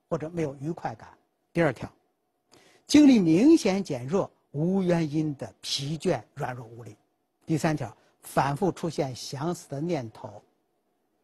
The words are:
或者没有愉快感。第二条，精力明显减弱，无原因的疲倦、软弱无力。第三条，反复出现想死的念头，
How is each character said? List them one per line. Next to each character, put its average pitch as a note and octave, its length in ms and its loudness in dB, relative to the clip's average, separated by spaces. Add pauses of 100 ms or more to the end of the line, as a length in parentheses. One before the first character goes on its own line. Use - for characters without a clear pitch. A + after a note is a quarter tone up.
或 E3 100 -4
者 D3+ 120 -10
没 E3+ 120 -6
有 C#3 180 -4
愉 D3 100 -6
快 D3+ 260 -8
感。 - 120 -20 (440)
第 E3+ 100 0
二 D3 100 2
条， - 160 -12 (960)
精 D4 220 8
力 B3 140 8
明 F#3+ 360 6
显 G3 260 0
减 B2+ 220 -8
弱， D3+ 240 -2 (220)
无 F3+ 320 -2
原 E3+ 260 0
因 D#3 280 -2
的 A#2 240 -12
疲 C#3+ 360 -6
倦、 D3+ 240 -2 (140)
软 B2+ 180 -8
弱 B2 140 -14
无 A#2 160 -18
力。 A2 140 -20 (500)
第 D#3+ 100 0
三 D#3 200 0
条， B2 200 -10 (260)
反 C#3+ 340 -2
复 F3 160 0
出 - 180 -8
现 C3+ 240 -6
想 D3+ 400 -8
死 - 140 -14
的 C#3 120 -10
念 D3 300 -4
头， G#2 320 -18 (800)